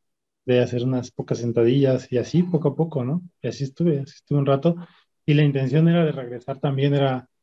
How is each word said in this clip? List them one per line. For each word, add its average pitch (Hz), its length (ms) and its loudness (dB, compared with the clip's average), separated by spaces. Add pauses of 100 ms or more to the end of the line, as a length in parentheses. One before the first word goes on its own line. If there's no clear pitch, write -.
(460)
de 123 140 4
hacer 123 240 -2
unas 127 260 -4
pocas - 280 -6
sentadillas 123 720 2
y 123 60 0
así 147 240 0
poco 165 260 -2
a 135 80 -2
poco, 156 280 -2
¿no? 165 180 -4 (200)
Y 123 60 -6
así 139 160 -6
estuve, 147 360 -2
así 135 160 -12
estuve - 220 -4
un 139 80 0
rato. 139 300 2 (500)
Y 151 80 4
la 147 100 4
intención 139 440 2
era 170 160 2
de 151 80 0
regresar 123 480 -10
también, 143 340 0
era 135 340 0 (140)